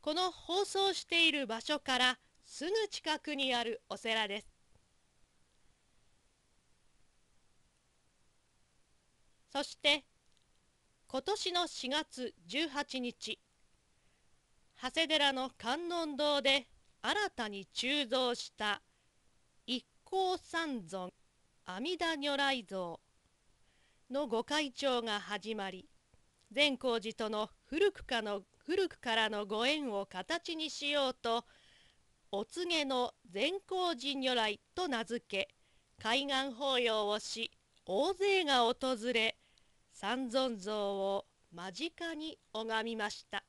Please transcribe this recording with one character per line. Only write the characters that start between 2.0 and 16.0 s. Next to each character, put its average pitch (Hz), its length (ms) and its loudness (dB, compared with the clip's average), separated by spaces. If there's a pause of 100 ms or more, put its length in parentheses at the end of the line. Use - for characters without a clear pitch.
す - 200 -10
ぐ 349 60 -2 (200)
近 311 280 -2
く 302 160 -4
に 262 200 0
あ 240 100 0
る 233 240 -6
お 196 80 -6
寺 220 320 0
で 202 140 -4
す。 - 40 -20 (4000)
そ 277 120 0
し - 160 -6
て、 294 260 4 (1040)
今 262 140 -2
年 381 300 -2
の 349 140 2
四 - 220 -6
月 262 460 -4 (120)
十 277 220 0
八 277 320 -4
日、 240 400 -6 (1400)
長 254 120 -4
谷 320 160 2
寺 285 240 6
の 262 240 -2
観 294 340 -2
音 330 260 -2